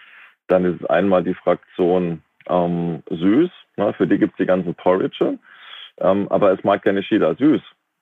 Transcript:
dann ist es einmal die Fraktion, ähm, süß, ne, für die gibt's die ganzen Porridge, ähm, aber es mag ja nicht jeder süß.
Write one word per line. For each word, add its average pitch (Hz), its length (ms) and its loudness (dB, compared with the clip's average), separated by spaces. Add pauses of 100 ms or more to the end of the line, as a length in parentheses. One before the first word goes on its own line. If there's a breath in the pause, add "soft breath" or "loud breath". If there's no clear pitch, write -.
(480 loud breath)
dann 90 160 2
ist 87 160 -2
es - 60 -10
einmal 92 380 2
die 90 100 -4
Fraktion, 87 880 -2 (260)
ähm, 85 600 -2
süß, 101 400 0 (260)
ne, 104 180 -2
für 98 120 0
die 95 120 0
gibt's 101 180 -2
die 95 100 -2
ganzen 90 280 -2
Porridge, 98 640 -2 (600 loud breath)
ähm, 95 300 0
aber 95 240 2
es 95 120 -4
mag 101 200 0
ja 104 80 2
nicht 98 180 -4
jeder 87 240 2
süß. 139 280 0 (400)